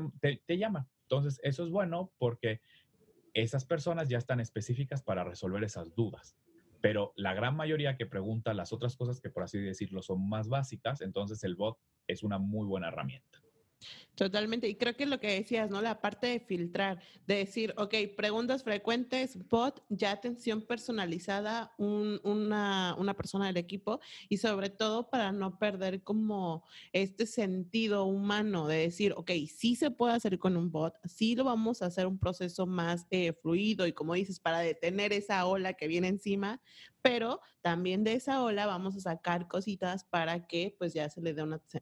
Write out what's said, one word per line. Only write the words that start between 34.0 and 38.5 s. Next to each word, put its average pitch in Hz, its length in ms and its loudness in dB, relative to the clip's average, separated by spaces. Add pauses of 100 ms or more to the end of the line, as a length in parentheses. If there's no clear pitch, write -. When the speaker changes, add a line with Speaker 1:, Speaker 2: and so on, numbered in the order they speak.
Speaker 2:
dices, 190 260 -2
para 165 200 2
detener 175 520 0
esa 202 340 2
ola 190 280 2
que 156 140 -4
viene 175 200 2
encima, 196 520 -2 (400)
pero 240 400 2 (220)
también 180 420 2
de 220 100 2
esa 262 280 0
ola 208 240 2